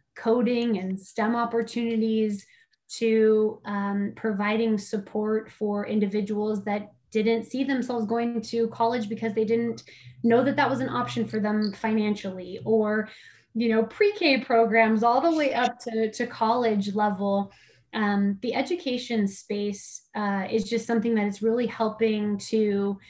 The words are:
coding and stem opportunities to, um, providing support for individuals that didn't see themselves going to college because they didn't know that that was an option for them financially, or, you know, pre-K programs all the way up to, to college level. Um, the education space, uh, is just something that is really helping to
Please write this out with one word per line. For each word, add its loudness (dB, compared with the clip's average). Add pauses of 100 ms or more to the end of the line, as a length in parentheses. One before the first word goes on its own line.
(140)
coding 2
and -4
stem -2
opportunities 0 (420)
to, 2
um, -2
providing 0
support -4
for -4
individuals -2
that -6 (180)
didn't 2
see -4
themselves -2
going -2
to -2
college 0
because -4
they 0
didn't -2 (400)
know 4
that 0
that 2
was -2
an -4
option -4
for -4
them 0
financially, -4
or, 2 (460)
you 2
know, 4
pre-K 2
programs 4
all 4
the 4
way 2
up 0
to, -2
to -4
college 0
level. 0 (420)
Um, 0
the -2
education -2
space, -6 (120)
uh, -2
is -2
just -2
something 2
that 2
is -6
really 2
helping 0
to 0 (120)